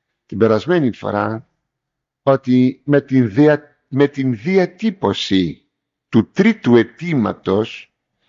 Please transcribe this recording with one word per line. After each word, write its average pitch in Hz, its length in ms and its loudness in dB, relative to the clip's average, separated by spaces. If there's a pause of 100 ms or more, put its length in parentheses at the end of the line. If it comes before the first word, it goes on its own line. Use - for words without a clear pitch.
(260)
την 107 120 -10
περασμένη 113 540 0
φορά 104 560 -6 (760)
ότι 127 600 0
με 143 160 0
την 131 300 0
δια-, 147 460 0 (120)
με 139 200 0
την 135 280 -6
διατύπωση 151 1300 -4 (460)
του - 220 0
τρίτου 196 460 0
αιτήματος, 110 1160 -4 (360)